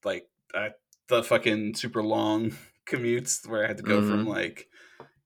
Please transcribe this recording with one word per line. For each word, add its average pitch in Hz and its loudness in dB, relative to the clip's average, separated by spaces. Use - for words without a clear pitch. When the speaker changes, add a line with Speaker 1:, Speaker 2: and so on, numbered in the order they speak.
Speaker 1:
like, 92 -4
I, 104 -2
the 117 4
fucking 107 2
super 113 -4
long 110 0
<laughs> - -20
commutes 120 -2
where 107 0
I 110 0
had 104 -4
to - -12
go 104 4
from, 104 2
Speaker 2:
Mm-hmm. 110 -4
Speaker 1:
like, 95 -6